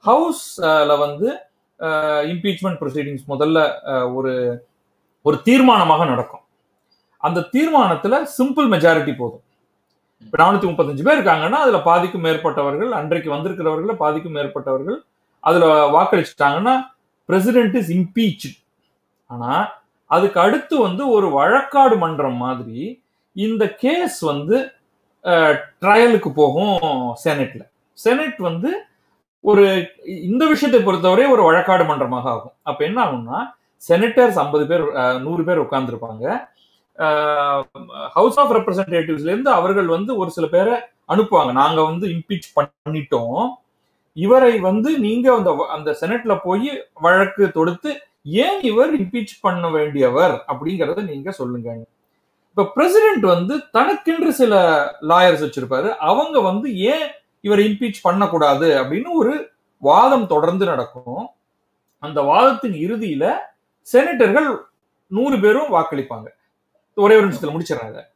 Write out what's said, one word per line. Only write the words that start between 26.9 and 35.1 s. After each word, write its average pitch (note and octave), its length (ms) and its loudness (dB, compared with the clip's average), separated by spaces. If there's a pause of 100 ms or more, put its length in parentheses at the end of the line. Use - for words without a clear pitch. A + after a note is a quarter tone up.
செனட்ல. C#3+ 460 -4 (240)
செனட் C4 440 -2
வந்து F#3+ 440 -4 (580)
ஒரு, G3 520 4 (140)
இந்த F#3+ 400 -2
விஷயத்தை C4+ 380 4
பொறுத்தவரை F#3 420 2
ஒரு A#3+ 180 4
வழக்காடு F3+ 400 4
மன்றமாக C3 460 -4
ஆகும். A2+ 220 -8 (120)
அப்ப D3 220 -6
என்ன A3 180 -2
ஆகும்னா, C3+ 420 -6 (420)
senators A3 520 2
ஐம்பது C#3+ 280 0
பேர், E3+ 140 0
ஆஹ், B2+ 400 -2